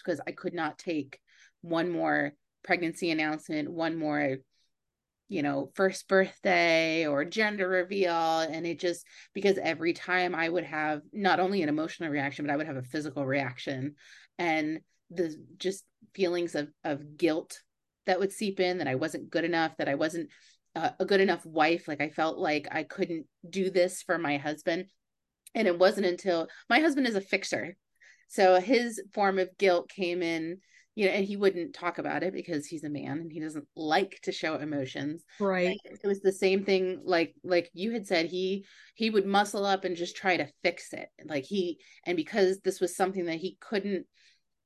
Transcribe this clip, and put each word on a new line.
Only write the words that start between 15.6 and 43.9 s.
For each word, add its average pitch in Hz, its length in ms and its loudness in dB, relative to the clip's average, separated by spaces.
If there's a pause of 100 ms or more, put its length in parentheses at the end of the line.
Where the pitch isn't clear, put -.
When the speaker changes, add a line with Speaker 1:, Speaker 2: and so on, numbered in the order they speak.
Speaker 1:
feelings 175 400 -2
of, 147 140 -2 (140)
of 147 340 -6
guilt 160 440 0 (460)
that 185 120 2
would 196 140 -2
seep 196 280 -4
in, 180 180 2
that 147 100 -2
I 131 80 0
wasn't 156 340 -4
good 160 140 0
enough, 165 340 0
that 147 100 0
I 139 60 2
wasn't, 160 360 -2 (460)
uh, 160 220 0
a 185 60 0
good 190 160 4
enough 175 260 2
wife. 160 420 2
Like, 151 120 -4
I 143 100 -2
felt 160 260 -2
like 151 340 -2
I 156 120 -4
couldn't 170 440 -6 (220)
do 185 220 -2
this 180 320 0
for 170 160 -2
my 147 200 0
husband. 156 480 -4 (680)
And 220 140 2
it 175 100 2
wasn't 196 280 6
until, 175 420 0 (200)
my 233 120 6
husband 285 260 4
is 226 80 0
a 190 60 2
fixer. 190 560 -4 (520)
So 185 320 8
his 226 400 2 (120)
form 196 260 2
of 185 180 -2
guilt 180 320 4
came 180 320 -2
in, 165 380 -2 (380)
you 208 100 2
know, 190 60 4
and 202 120 2
he 202 120 -6
wouldn't 190 380 0
talk - 240 -4
about 147 260 -2
it 190 80 -2
because 170 340 -6
he's 156 160 -10
a 151 80 -8
man 143 280 -6
and 165 120 -8
he 156 80 -12
doesn't 156 380 -10
like 160 480 0
to 185 80 -2
show 160 240 -2
emotions. 143 640 -6 (160)
Speaker 2:
Right. 185 300 2
Speaker 1:
Like, - 340 -8
it - 40 -2
was 196 160 0
the 190 100 4
same 196 320 2
thing, 185 400 2
like, 170 300 2 (100)
like 175 280 2
you 202 200 -4
had 220 160 -6
said, 170 180 2
he, 185 380 -2 (300)
he 220 160 0
would 202 160 4
muscle 202 380 2
up 190 200 0
and 180 120 -2
just 175 200 -6
try 180 200 2
to 151 140 -2 (140)
fix - 280 -2
it. - 160 -12 (160)
Like, 143 200 -4
he, 180 340 -2 (260)
and 175 120 -2
because 190 440 2
this 185 200 -2
was 175 160 -2
something 190 300 0
that 165 120 -4
he 175 220 -6
couldn't 196 460 -4 (580)